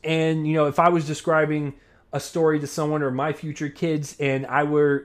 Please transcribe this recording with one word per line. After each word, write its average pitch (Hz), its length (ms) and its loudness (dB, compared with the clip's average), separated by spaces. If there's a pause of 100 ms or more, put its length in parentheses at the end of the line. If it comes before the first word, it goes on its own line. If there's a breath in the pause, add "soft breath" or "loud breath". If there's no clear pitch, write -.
And, 160 440 0
you 156 60 0
know, 151 120 4
if 143 120 0
I 170 120 6
was 165 180 2
describing 151 680 0 (380 soft breath)
a 139 80 -4
story 156 400 0
to 143 80 -6
someone 151 340 -2
or 139 80 -2
my 143 240 -2
future 147 360 -8
kids 156 500 -4
and 135 260 -2
I 139 180 2
were 147 420 2